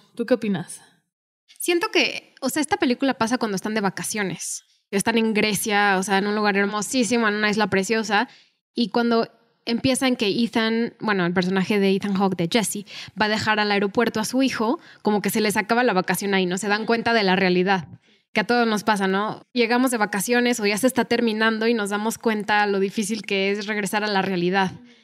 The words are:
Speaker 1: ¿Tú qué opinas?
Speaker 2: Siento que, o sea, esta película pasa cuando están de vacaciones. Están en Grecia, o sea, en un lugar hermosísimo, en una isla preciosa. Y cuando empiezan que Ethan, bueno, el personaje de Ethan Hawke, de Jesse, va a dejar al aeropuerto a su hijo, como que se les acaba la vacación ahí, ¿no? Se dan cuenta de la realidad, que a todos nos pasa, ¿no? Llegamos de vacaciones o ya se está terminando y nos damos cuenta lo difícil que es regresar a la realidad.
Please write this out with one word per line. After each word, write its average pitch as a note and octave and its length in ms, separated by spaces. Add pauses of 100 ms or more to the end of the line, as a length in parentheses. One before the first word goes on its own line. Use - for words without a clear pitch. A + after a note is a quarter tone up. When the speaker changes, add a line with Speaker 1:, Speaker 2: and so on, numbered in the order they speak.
(160)
Speaker 1:
¿Tú A#3 100
qué B3+ 80
opinas? G3+ 460 (800)
Speaker 2:
Siento F4 320
que, - 500
o C4+ 80
sea, D4+ 140
esta G4 160
película C4 360
pasa A#3 240
cuando G#3 180
están G#3+ 180
de A3 80
vacaciones. F#3 800 (280)
Están A3+ 280
en A3 160
Grecia, G#3 640
o F#3+ 40
sea, F#3+ 160
en G3 80
un G#3 80
lugar G#3 220
hermosísimo, G#3+ 720
en G#3 60
una G#3+ 160
isla G#3 180
preciosa. G#3 600 (460)
Y A3+ 140
cuando A#3 400 (380)
empiezan B3+ 500
que A3+ 120
Ethan, A3+ 720
bueno, G3 260
el F3 80
personaje F#3+ 440
de G3 120
Ethan G3 240
Hawke, F#3+ 220
de E3+ 140
Jesse, G#3 360 (340)
va A3 60
a - 20
dejar G#3+ 320
al G#3 100
aeropuerto G#3 480
a G#3+ 60
su B3+ 180
hijo, B3 380 (220)
como G#3 180
que G3+ 100
se A3 100
les G#3+ 160
acaba A#3 280
la A#3 80
vacación F#3 420
ahí, F#3+ 120
¿no? F3+ 120
Se G#3 100
dan G#3 180
cuenta A#3 260
de A3+ 100
la F#3 140
realidad, F#3 500 (460)
que A3 80
a G#3+ 40
todos A#3+ 220
nos G#3+ 180
pasa, G3 220
¿no? F#3+ 360 (100)
Llegamos A#3+ 400
de A#3+ 60
vacaciones A#3+ 640
o G#3 60
ya G#3 120
se G#3+ 80
está B3 180
terminando A3 640
y A#3+ 60
nos G#3 160
damos G#3+ 280
cuenta G#3+ 480
lo G3 140
difícil G3+ 420
que G3 300
es G3+ 140
regresar G#3 360
a G#3+ 60
la G3 140
realidad. F#3 500 (320)